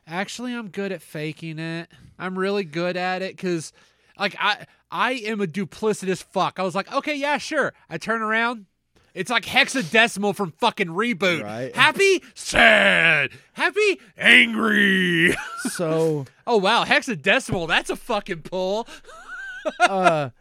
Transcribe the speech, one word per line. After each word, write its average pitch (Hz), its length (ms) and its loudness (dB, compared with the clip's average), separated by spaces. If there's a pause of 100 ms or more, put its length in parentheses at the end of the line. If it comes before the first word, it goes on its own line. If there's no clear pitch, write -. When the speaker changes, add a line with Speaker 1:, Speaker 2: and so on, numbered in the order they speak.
Speaker 1:
actually, 196 480 -8
I'm 233 140 -8
good 196 240 -6
at 170 100 -10
faking 156 580 -10
it. 165 300 -8 (300)
I'm 185 180 -6
really 196 280 0
good 175 320 -4
at 185 240 -2
it 190 160 -8
'cause, 175 340 -4 (480)
like, 196 180 -2
I, 202 280 0 (260)
I 220 220 0
am 220 260 -6
a 202 80 0
duplicitous 190 760 -4
fuck. 170 380 -2
I 185 40 -2
was 180 120 -2
like, 190 160 -4
"Okay, 277 240 -4
yeah, 285 220 -2
sure." 240 360 -2 (160)
I 165 80 -8
turn 226 240 -4
around. 220 440 -2 (480)
It's 180 180 -6
like 226 140 0
hexadecimal 220 920 2
from 185 240 -6
fucking - 300 0
Reboot. 180 540 -2
Speaker 2:
Right. 113 300 -8
Speaker 1:
Happy, 320 480 4 (120)
sad. 175 960 4 (240)
Happy, 370 480 0 (160)
angry. 208 1160 4 (160)
<laughs> - 220 -8
Speaker 2:
So 160 540 0 (200)
Speaker 1:
Oh, 233 120 2
wow. 196 260 2
Hexadecimal. 196 840 0
That's 220 200 0
a 311 60 -4
fucking 208 460 -6
pull. 190 480 -6 (480)
<laughs> - 420 -8
Speaker 2:
uh, 175 600 4